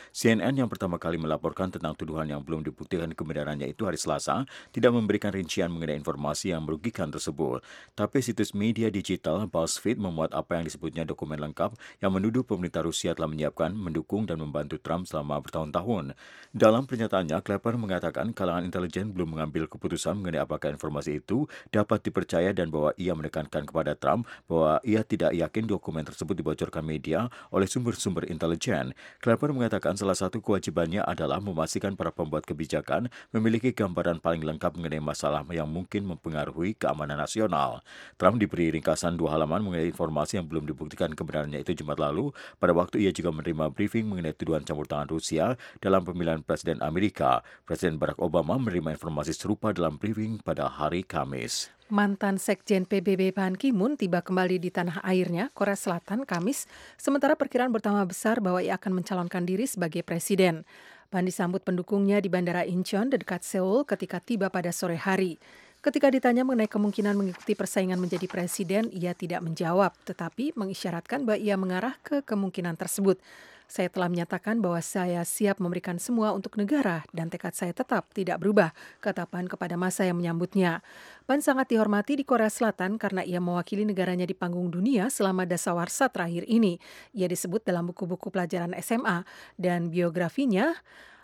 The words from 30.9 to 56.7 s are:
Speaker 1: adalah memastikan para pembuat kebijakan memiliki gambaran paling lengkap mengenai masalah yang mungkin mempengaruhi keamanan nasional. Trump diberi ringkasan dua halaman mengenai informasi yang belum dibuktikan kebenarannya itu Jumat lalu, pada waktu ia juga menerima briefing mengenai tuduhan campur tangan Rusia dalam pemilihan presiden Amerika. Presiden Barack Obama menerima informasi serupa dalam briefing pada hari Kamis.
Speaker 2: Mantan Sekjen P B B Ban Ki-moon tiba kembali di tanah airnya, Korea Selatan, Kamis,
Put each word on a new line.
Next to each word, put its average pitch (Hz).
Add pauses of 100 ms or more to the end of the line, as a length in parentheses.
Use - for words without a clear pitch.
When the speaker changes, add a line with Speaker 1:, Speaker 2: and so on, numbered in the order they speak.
Speaker 1:
adalah 82
memastikan 92
para 85
pembuat 78
kebijakan 78 (240)
memiliki 113
gambaran 87
paling 82
lengkap 80
mengenai 78
masalah 73
yang 80
mungkin 92
mempengaruhi 78
keamanan 73
nasional. 73 (320)
Trump 101
diberi 85
ringkasan 80
dua 78
halaman 80
mengenai 87
informasi 78
yang 82
belum 78
dibuktikan 78
kebenarannya 76
itu 82
Jumat 73
lalu, 80 (300)
pada 90
waktu 90
ia 95
juga 82
menerima 78
briefing 107
mengenai 87
tuduhan 80
campur 73
tangan 73
Rusia 80 (240)
dalam 95
pemilihan 85
presiden 80
Amerika. 78 (240)
Presiden 82
Barack 73
Obama 82
menerima 87
informasi 78
serupa 104
dalam 82
briefing 107
pada 73
hari 76
Kamis. 67 (160)
Speaker 2:
Mantan 202
Sekjen 190
P 196
B 185
B 190
Ban 190
Ki-moon 262
tiba 175
kembali 185
di 180
tanah 175
airnya, 185
Korea 202
Selatan, 196
Kamis, 185 (260)